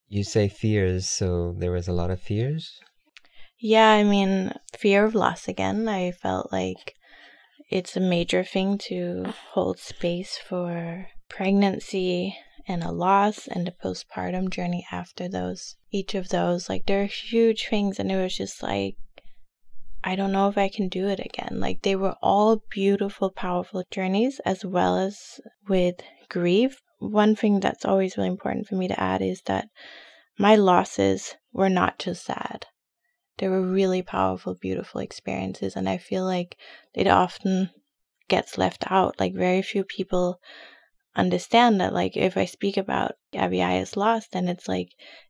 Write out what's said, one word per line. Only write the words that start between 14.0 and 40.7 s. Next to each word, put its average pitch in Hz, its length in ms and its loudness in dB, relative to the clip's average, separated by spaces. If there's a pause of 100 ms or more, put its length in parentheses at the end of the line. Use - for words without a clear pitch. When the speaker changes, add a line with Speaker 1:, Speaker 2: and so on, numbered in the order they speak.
Speaker 2:
journey 180 400 -4
after 180 380 -10
those, 185 480 -8 (160)
each 196 240 -4
of 180 140 -6
those. 175 380 0
Like, 190 180 -2
they're 202 200 2
huge 226 640 0
things, 202 320 0
and 190 100 -2
it 190 100 0
was 185 160 -2
just - 260 -8
like, - 340 -4 (1040)
I 185 140 -2
don't 196 160 0
know 196 160 2
if 202 100 -2
I 196 100 4
can 190 200 -2
do 185 200 -4
it 196 120 -2
again. - 400 -8
Like, 196 220 2
they 98 120 2
were - 280 -2
all 214 480 4
beautiful, 196 600 0
powerful 180 600 -4
journeys, 202 560 0
as 196 180 -2
well 180 320 2
as 190 440 -6 (280)
with 180 280 2 (320)
grief. 185 520 2 (180)
One 208 380 2
thing 208 240 2
that's - 240 -2
always 190 320 2
really 190 120 0
important - 380 -4
for 196 100 -4
me 185 120 -2
to - 120 -4
add - 200 0
is 185 220 -2
that 190 260 -2 (680)
my 202 160 6
losses 190 800 4 (180)
were 190 160 2
not 185 300 2
just 180 260 -8
sad. - 420 -8 (720)
They 190 100 -2
were 190 140 2
really 185 400 2
powerful, 185 520 -2
beautiful - 460 -6
experiences, 190 760 -6
and 190 120 -2
I 190 80 0
feel 185 280 -4
like 180 320 -4 (380)
it 185 120 2
often 185 640 2 (580)
gets - 300 -2
left 185 320 -2
out. 185 280 2
Like, 185 160 -2
very 185 280 2
few 190 220 -4
people 180 560 -2 (760)